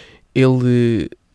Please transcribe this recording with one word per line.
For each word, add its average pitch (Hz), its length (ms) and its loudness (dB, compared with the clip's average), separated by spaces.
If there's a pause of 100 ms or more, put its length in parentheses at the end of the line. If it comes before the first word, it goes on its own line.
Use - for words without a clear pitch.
(340)
ele 123 760 0 (260)